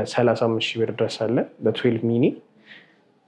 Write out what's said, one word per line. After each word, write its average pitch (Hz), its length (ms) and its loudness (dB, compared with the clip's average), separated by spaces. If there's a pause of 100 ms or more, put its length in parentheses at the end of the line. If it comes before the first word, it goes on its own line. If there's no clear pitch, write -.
ሠላሳ 120 360 2
አምስት 113 240 0
ሺህ - 120 -6
ብር 110 140 0
ድረስ 113 280 -2
አለ 113 160 0 (220)
በትዌልቭ 113 460 0
ሚኒ። 117 200 2 (1040)